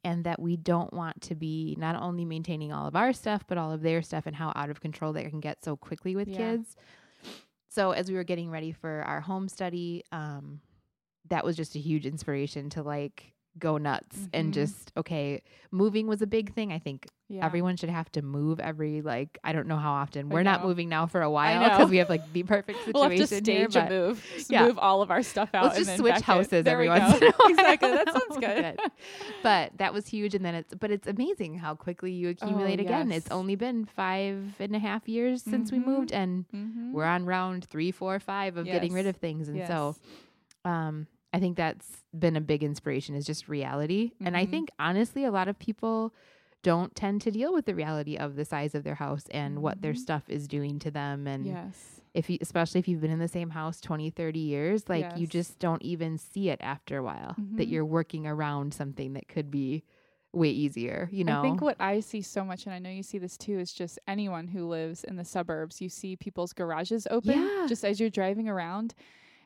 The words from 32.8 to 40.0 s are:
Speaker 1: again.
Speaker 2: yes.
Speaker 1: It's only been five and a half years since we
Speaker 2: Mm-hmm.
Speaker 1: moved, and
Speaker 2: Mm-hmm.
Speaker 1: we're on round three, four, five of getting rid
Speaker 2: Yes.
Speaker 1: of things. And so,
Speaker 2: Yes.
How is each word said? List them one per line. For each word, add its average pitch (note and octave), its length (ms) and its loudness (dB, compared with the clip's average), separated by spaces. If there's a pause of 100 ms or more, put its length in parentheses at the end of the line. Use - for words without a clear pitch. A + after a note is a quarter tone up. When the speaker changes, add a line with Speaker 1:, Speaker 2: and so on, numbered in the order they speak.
Speaker 1:
again. A#3+ 300 0
Speaker 2:
yes. E3 140 0
Speaker 1:
It's - 60 -8
only F#3+ 260 -2
been A#3 280 -2
five G3 720 -4
and G3+ 160 -4
a G#3+ 40 0
half G#3 300 -4
years A#3+ 340 0
since A3 280 -2
we C4 80 0
Speaker 2:
Mm-hmm. B3+ 120 0
Speaker 1:
moved, C4+ 220 0
and F#3 420 -2
Speaker 2:
Mm-hmm. A3+ 400 -8
Speaker 1:
we're D#3 100 0
on F3 220 2
round F#3 400 -2
three, D#3+ 260 -2
four, F#3+ 280 -2
five G3 360 -4
of E3+ 100 -4
getting F3 280 0
rid F#3 100 0
Speaker 2:
Yes. F#3+ 100 0
Speaker 1:
of - 60 -20
things. D#3+ 280 -4
And D#3+ 180 -6
so, D#3 320 -2
Speaker 2:
Yes. - 20 -20 (640)